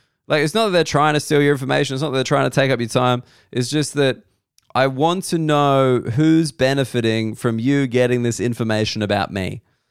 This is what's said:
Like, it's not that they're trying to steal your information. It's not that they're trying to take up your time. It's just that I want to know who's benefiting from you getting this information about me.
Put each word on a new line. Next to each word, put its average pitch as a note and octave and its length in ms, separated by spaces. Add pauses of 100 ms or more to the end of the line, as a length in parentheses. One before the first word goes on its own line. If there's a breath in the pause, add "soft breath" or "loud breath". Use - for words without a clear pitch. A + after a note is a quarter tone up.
(280)
Like, D3+ 160
it's D3+ 100
not A3 120
that G3+ 60
they're E3+ 120
trying D3+ 300
to D3 80
steal D3 200
your C#3+ 120
information. C3+ 400
It's C3 100
not D3+ 60
that B2+ 60
they're C3 100
trying C#3 240
to - 40
take C3+ 160
up A#2+ 120
your A#2 80
time. B2 340 (260 soft breath)
It's A#2+ 200
just D3 240
that C3+ 300 (520)
I C3 120
want D#3+ 380
to F3 120
know C#3 640 (140)
who's D#3+ 360
benefiting A#2 800
from A2+ 260
you C#3 280
getting B2 360
this A#2 180
information A2 600
about G2+ 300
me. F#2 300 (300)